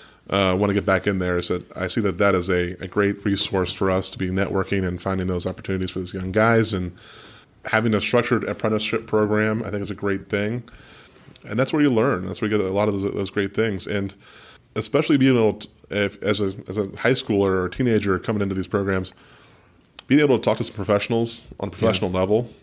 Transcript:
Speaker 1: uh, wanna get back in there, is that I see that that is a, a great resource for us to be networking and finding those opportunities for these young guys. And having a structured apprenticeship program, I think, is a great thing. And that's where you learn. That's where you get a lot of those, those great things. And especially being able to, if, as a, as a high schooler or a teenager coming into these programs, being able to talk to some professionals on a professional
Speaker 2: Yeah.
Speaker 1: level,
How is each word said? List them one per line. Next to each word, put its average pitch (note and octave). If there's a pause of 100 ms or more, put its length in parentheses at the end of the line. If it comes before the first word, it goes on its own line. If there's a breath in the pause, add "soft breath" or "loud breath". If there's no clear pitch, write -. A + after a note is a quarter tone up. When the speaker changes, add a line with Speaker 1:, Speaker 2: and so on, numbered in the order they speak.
(300 loud breath)
Speaker 1:
uh, F#2+
wanna G2+
get F#2+
back F#2+
in G2
there, F2+
is E2+
that F2+
I F2+
see A2
that F#2+
that G2+
is F2+
a, F2+
a F#2+
great G2+
resource F#2+
for F#2+
us F#2+
to -
be F#2
networking F#2+
and F2+
finding F#2+
those F2+
opportunities F#2
for F#2+
these F2+
young F#2
guys. A2
And F#2 (720 loud breath)
having A2+
a G#2
structured A#2
apprenticeship G#2+
program, G#2+
I -
think, G2+
is F#2+
a F#2+
great G2
thing. G#2+ (840 loud breath)
And A2+
that's C3+
where D3+
you D3
learn. A2
That's F#2
where G#2+
you G#2+
get G2
a F#2
lot G#2
of G2+
those, G2
those G2
great G2
things. G#2+
And G2 (600 loud breath)
especially C#3+
being C3
able A2
to, - (220)
if, G2+
as G#2
a, G2 (140)
as G2
a G2+
high B2
schooler G2+
or F#2
a F2
teenager G#2+
coming G#2
into G2
these F#2
programs, F#2+ (920 soft breath)
being D3
able C3+
to -
talk A2+
to G#2
some -
professionals G#2 (140)
on G2+
a F#2
professional G2+
Speaker 2:
Yeah. F#2
Speaker 1:
level, G#2+ (140)